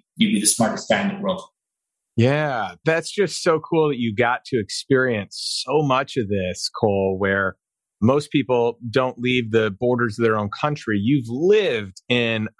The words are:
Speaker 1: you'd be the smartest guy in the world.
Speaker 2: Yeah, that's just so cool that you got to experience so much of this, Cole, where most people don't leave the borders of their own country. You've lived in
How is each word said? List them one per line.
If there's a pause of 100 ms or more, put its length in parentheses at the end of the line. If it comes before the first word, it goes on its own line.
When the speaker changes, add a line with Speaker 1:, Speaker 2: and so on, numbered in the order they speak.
(160)
Speaker 1:
you'd
be
the
smartest
guy
in
the
world. (720)
Speaker 2:
Yeah, (100)
that's
just
so
cool
that
you
got
to
experience
so
much
of
this,
Cole,
where (460)
most
people (120)
don't
leave
the
borders
of
their
own
country.
You've
lived
in (120)